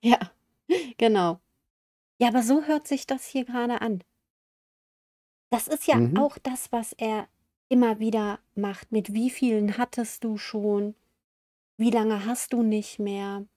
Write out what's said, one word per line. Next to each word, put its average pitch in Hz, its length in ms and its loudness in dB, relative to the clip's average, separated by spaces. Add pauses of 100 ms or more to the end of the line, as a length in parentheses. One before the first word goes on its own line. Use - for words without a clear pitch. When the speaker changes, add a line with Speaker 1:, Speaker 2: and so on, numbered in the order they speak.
Speaker 1:
Ja, 240 160 6 (800)
genau. 190 420 4 (800)
Ja, 240 80 6
aber 240 140 2
so 277 220 4
hört 302 220 0
sich 277 200 -4
das 269 200 -6
hier 262 200 -4
gerade 240 340 -2
an. 202 240 -4 (1500)
Das 233 180 -2
ist 302 180 -4
ja 294 100 4
Speaker 2:
Mhm. 120 180 2
Speaker 1:
auch 277 240 0
das, - 340 -8
was 233 200 -4
er 214 340 -4 (440)
immer 233 300 4
wieder 214 380 -2 (160)
macht. 202 380 -6
Mit 214 220 -2
wie 233 160 0
vielen 214 480 0
hattest 240 460 -4
du 220 120 -4
schon? 208 580 -2 (840)
Wie 226 120 4
lange 214 360 2
hast 247 260 -4
du 240 100 2
nicht 214 360 -2
mehr? 202 480 -6 (100)